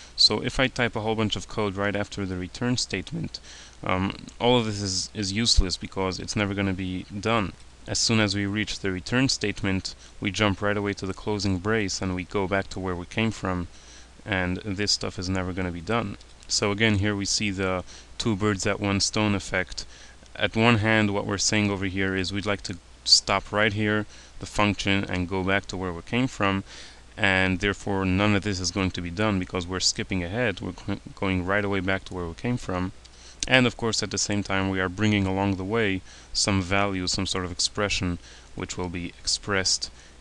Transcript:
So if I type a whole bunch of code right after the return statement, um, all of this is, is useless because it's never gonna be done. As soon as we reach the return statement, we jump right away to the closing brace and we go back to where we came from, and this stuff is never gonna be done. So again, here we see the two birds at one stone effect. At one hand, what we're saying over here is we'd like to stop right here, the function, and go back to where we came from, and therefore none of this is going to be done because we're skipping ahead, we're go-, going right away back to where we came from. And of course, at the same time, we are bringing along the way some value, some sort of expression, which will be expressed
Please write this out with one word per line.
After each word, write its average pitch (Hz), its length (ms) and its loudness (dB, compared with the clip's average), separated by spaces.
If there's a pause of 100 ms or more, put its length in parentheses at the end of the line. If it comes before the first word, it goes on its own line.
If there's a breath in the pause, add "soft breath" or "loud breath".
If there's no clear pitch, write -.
(160 loud breath)
So - 260 6
if - 160 -2
I 135 80 4
type 120 300 0
a 113 40 -2
whole 110 140 0
bunch 107 220 2
of 98 120 -6
code 101 280 -2
right 101 180 0
after 101 320 -4
the 92 100 -4
return 117 420 -2
statement, - 600 -4 (460 loud breath)
um, 92 300 2 (260)
all 123 180 6
of 113 60 2
this 104 160 -4
is, 92 340 -2
is 101 180 -4
useless 104 440 4
because 95 420 -4
it's - 160 -8
never 101 200 2
gonna 98 180 2
be 92 320 -4 (160)
done. 107 320 2 (340)
As - 120 -4
soon 113 200 4
as 104 160 4
we 101 120 0
reach 101 320 -2
the 98 120 -2
return 120 380 2
statement, 98 640 -2 (240 loud breath)
we 110 120 -2
jump 98 320 2
right 104 140 2
away 101 180 0
to - 100 -8
the 95 80 -4
closing 101 460 -2
brace 104 420 -2
and 92 140 -2
we 90 100 -4
go 98 240 -2
back 98 220 0
to 98 100 -6
where 92 160 -2
we 87 80 -8
came 113 260 0
from, 90 380 -2 (560 loud breath)
and 92 400 0
this 101 280 -2
stuff - 260 -4
is 90 100 -4
never 92 240 -2
gonna 90 180 -2
be 85 120 -8
done. 107 340 -2 (320)
So - 220 0
again, 104 280 4
here 104 160 2
we 101 120 -2
see 104 240 0
the 92 340 0 (340 loud breath)
two 113 180 0
birds 104 300 0
at 101 140 2
one 101 200 2
stone 107 340 2
effect. - 500 -4 (520 loud breath)
At - 200 0
one 113 220 6
hand, 107 340 4
what 101 140 -2
we're 104 120 -2
saying 104 320 2
over 98 160 -2
here 95 300 0
is 90 160 0
we'd 98 140 -4
like 101 160 -2
to - 160 -10 (260)
stop - 480 4
right 107 200 4
here, 104 340 2 (340 loud breath)
the 101 60 -8
function, 98 580 2
and 92 240 -2
go 95 140 0
back 95 240 2
to 101 100 -8
where 92 160 -4
we 85 100 -8
came 123 240 0
from, 98 380 0 (520 loud breath)
and 95 440 4
therefore 98 440 0
none 98 300 4
of 98 80 2
this 101 180 -2
is 90 100 -2
going 95 220 0
to - 80 -8
be 87 100 -6
done 101 280 2
because 90 280 -2
we're 92 140 -4
skipping 98 440 0
ahead, 101 360 -2
we're 98 120 -6
go-, - 280 -6 (140)
going 95 300 0
right 101 200 2
away 98 160 0
back 95 260 0
to - 80 -10
where 90 120 -4
we 82 80 -8
came 120 220 -2
from. 92 360 -2 (540 loud breath)
And 127 200 6
of 113 100 0
course, 113 260 -2
at 101 80 -4
the 98 80 -2
same 101 240 0
time, 95 280 0
we 95 100 0
are 92 80 2
bringing 101 380 4
along 95 300 2
the 92 80 -4
way 101 360 0 (320 loud breath)
some 98 300 2
value, 95 440 0
some 92 200 -2
sort 92 180 -2
of 85 80 -6
expression, 92 680 0 (360 loud breath)
which - 220 -6
will 90 120 -4
be 87 320 -6
expressed - 720 0 (300 loud breath)